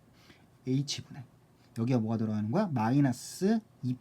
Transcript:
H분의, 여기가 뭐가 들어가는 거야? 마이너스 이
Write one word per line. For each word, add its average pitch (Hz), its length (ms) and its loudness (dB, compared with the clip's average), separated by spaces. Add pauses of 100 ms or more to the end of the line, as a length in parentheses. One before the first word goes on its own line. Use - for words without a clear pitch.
(640)
H분의, 139 580 -4 (540)
여기가 120 220 2
뭐가 110 180 -2
들어가는 107 320 -2
거야? 196 180 0
마이너스 139 920 2 (240)
이 127 180 0